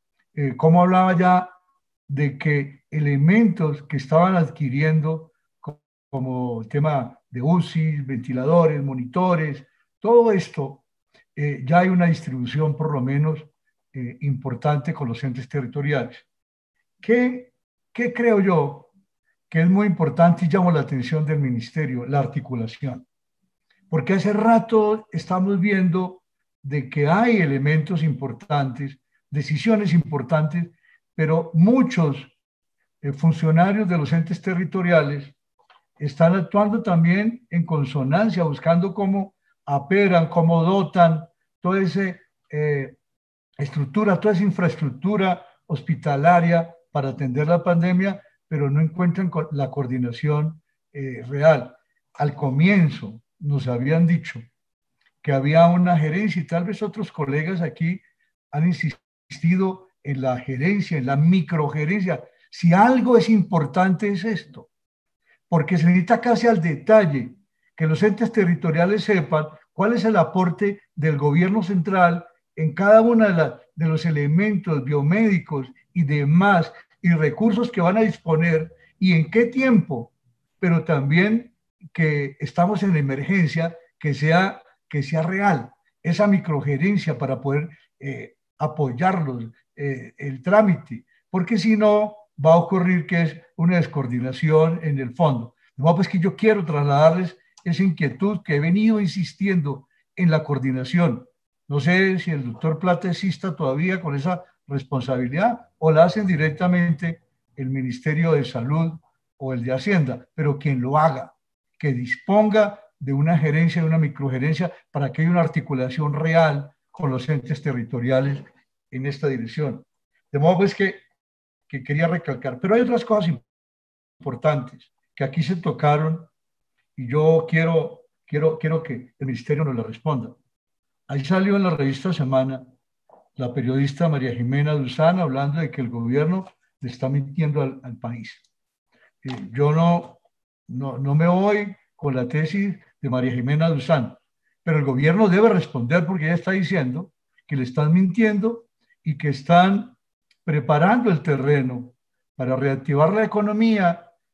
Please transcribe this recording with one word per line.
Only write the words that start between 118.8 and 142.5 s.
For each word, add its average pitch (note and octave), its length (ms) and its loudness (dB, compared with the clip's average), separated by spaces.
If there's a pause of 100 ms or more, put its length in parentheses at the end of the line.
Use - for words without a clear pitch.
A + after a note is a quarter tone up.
en C3 160 -8
esta C#3+ 200 -6
dirección. B2+ 560 -6 (480)
De C#3+ 60 -2
modo E3 200 4
pues G3 180 2
que, G3 220 -2 (720)
que B2+ 160 -10
quería D3+ 240 0
recalcar. C#3+ 520 -6
Pero G3 160 0
hay A#3+ 60 4
otras B3 220 0
cosas G3 280 0
im-, A#2+ 120 -6 (760)
importantes - 720 -4 (240)
que - 80 -6
aquí C#3 180 -2
se D#3+ 140 -2
tocaron D3+ 720 0 (680)
y B2+ 120 -10
yo D#3+ 420 2
quiero, E3 520 0 (260)
quiero, D#3 320 0
quiero D#3+ 240 -2
que - 340 -12
el C#3 80 -8
ministerio C#3 400 -4
nos C3 100 -4
las A2+ 120 -6
responda. A2+ 480 -6 (720)
Ahí C#3 180 -6
salió F#3+ 300 2
en G3 80 2
la F3+ 80 0
revista C#3+ 420 -2
Semana C3 500 -2 (720)
la B2 160 -6
periodista C#3 560 -2
María C3 280 -2
Jimena C#3+ 380 -2
Duzán D#3 460 0
hablando C#3+ 400 -2
de D3+ 120 -6
que C#3 100 -8
el A2+ 80 -6
gobierno D3 560 -2 (340)
le B2 120 -10
está - 180 -6
mintiendo C#3+ 540 -2
al, C3+ 180 -8
al B2 160 -16
país. A#2 420 -12 (840)
Eh, A2 280 -12
yo C#3+ 200 0
no, E3+ 480 0 (480)
no, C3 320 -8
no C#3 160 0
me D#3+ 100 2
voy G3 500 0 (200)
con C#3 200 -4
la B2+ 120 -4
tesis F#3 500 -4 (240)